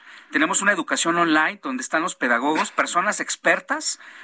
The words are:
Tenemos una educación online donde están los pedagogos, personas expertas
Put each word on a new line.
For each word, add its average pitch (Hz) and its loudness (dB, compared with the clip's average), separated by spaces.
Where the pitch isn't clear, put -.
Tenemos 170 2
una 202 2
educación 170 0
online 170 2
donde 131 -6
están 160 -2
los 180 -2
pedagogos, 143 0
personas 175 0
expertas 190 -2